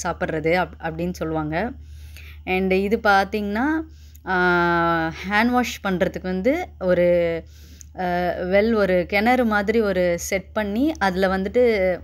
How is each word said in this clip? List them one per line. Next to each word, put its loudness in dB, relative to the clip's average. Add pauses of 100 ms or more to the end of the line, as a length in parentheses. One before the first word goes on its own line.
சாப்பிட்றது -2
அப்-, -2
அப்படின்னு -6
சொல்லுவாங்க. -4 (760)
And 0
இது 2
பார்த்தீங்கன்னா, 2 (600)
ஆ, 2 (160)
ஹேண்ட் 2
வாஷ் -2
பண்றதுக்கு -2
வந்து -2 (120)
ஒரு, 2 (880)
அ, -4 (360)
வெல், 2
ஒரு 2
கிணறு 2
மாதிரி 0
ஒரு 2
செட் -6
பண்ணி, 0
அதுல 0
வந்துட்டு 0 (420)